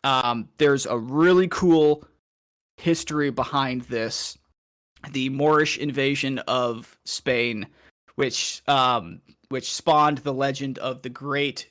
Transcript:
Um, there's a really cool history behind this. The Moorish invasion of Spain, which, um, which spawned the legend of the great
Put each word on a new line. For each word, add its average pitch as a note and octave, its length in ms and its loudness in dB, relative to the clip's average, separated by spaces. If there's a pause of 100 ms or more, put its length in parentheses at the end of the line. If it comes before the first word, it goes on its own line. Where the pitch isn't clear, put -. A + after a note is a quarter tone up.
Um, B2 540 0
there's C#3 300 4
a A#2+ 100 -2
really D#3+ 520 4
cool D#3+ 560 4 (720)
history D3+ 520 0
behind C3 520 -2
this. A2+ 560 -6 (760)
The C3 160 -2
Moorish D3 500 2
invasion C#3 640 -2
of A#2+ 640 -4
Spain, A#2+ 640 -2 (480)
which, - 520 -4
um, B2 540 0 (300)
which C3 220 -6
spawned D3+ 460 2
the C#3+ 140 -6
legend C3+ 460 -4
of B2+ 240 -8
the B2+ 80 -8
great C#3 600 -6